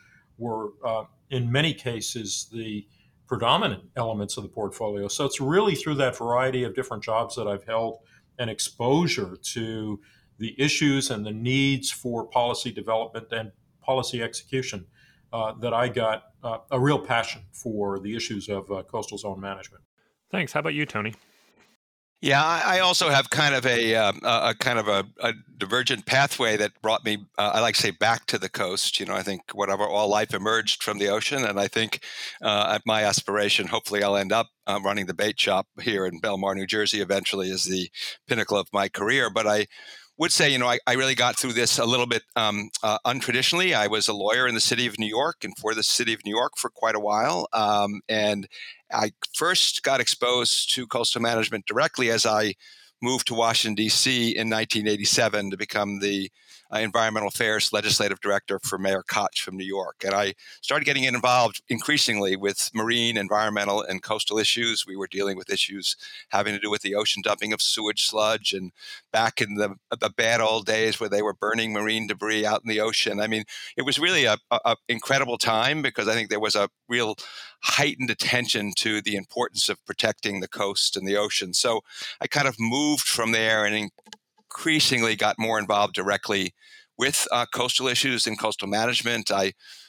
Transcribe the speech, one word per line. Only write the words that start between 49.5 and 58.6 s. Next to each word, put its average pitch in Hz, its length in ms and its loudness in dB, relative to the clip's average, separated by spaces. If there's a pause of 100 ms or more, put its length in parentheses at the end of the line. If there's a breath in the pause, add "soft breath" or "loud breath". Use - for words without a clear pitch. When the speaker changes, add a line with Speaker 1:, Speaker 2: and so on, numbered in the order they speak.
Speaker 3:
got 135 200 2
exposed - 720 0
to 127 100 -4
coastal 117 360 -2
management 113 440 0
directly 123 460 2
as 113 140 2
I 107 280 2 (480 loud breath)
moved 123 260 -2
to 123 60 -4
Washington, 113 420 2
D 107 140 2
C 120 480 2
in 110 120 0
nineteen 110 380 0
eighty-seven 104 640 2
to 95 60 -6
become 101 420 -4
the, 98 320 -2 (420 loud breath)
uh, 107 40 0
environmental 110 500 0
affairs 107 460 0
legislative 104 480 0
director 98 420 0